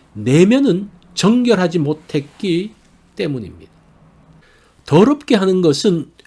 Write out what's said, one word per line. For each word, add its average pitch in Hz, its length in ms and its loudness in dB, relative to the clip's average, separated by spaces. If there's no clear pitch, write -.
내면은 190 760 2
정결하지 196 680 0
못했기 160 960 -6
때문입니다. 110 560 -10
더럽게 240 500 2
하는 190 260 0
것은 165 500 0